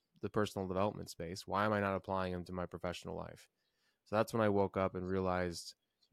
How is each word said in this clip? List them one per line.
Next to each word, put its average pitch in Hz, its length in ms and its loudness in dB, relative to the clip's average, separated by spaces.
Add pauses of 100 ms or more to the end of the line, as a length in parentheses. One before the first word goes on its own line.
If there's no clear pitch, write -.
(220)
the 101 80 -4
personal 101 380 0
development 92 420 0
space. 85 380 -10
Why 95 160 2
am 107 80 2
I 104 80 2
not 98 160 2
applying 92 380 -2
them 90 120 -4
to 92 80 -10
my 90 120 -4
professional 87 500 -6
life?" 82 320 -10 (560)
So - 140 -2
that's 110 160 2
when 113 100 4
I 107 60 6
woke 101 260 4
up 95 200 2
and 90 120 -4
realized 90 680 0 (380)